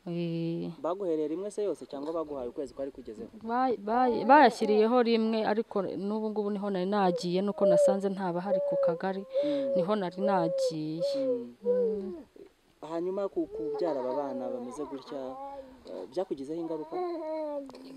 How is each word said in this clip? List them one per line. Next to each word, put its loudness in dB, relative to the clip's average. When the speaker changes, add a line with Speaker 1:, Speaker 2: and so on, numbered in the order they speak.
Speaker 1:
Eh. -2
Speaker 2:
Baguhereye 0
rimwe -4
se -4
yose, -2
cyangwa -8
baguhaye -4
ukwezi -8
kwari -8
kugezeho? -12
Speaker 1:
Ba-, 0
ba-, 2
bayashyiriyeho 8
rimwe, 2
ariko 0
n'ubu -4
ngubu -2
niho -4
nari 0
nagiye, 2
nuko 2
nasanze 6
ntabahari 0
ku 0
kagari, 0
Speaker 2:
Mm. 0
Speaker 1:
niho 2
nari -4
nagiye. 0
Speaker 2:
Mm. -2
Speaker 1:
Mm. 0
Speaker 2:
Hanyuma -4
ku-, -2
kubyara -2
aba -2
bana -4
bameze -8
gutya, -10
eh, -10
byakugizeho -6
ingaruka? -6